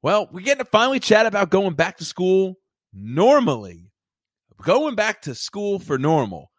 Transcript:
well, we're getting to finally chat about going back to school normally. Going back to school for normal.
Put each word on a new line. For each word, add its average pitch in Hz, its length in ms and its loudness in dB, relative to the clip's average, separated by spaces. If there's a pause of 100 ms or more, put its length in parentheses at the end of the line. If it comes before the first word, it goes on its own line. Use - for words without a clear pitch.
well, 190 300 0
we're 180 100 -14
getting 269 240 0
to - 60 -8
finally 247 280 2
chat 220 280 4
about 202 240 -2
going 190 240 0
back 165 220 -2
to 165 80 -12
school 185 520 0 (340)
normally. 113 1000 0 (720)
Going 262 320 2
back 214 260 -4
to 131 140 -10
school 202 420 -6
for 151 220 -4
normal. 131 600 -2